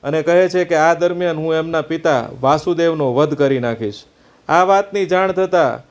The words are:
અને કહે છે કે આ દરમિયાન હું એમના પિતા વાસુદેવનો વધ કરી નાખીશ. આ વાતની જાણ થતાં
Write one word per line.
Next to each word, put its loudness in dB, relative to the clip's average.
અને -2
કહે 2
છે 0
કે -2
આ 4
દરમિયાન -2
હું -2
એમના -2
પિતા -2
વાસુદેવનો 0
વધ 0
કરી 0
નાખીશ. -6
આ 4
વાતની 0
જાણ 0
થતાં 0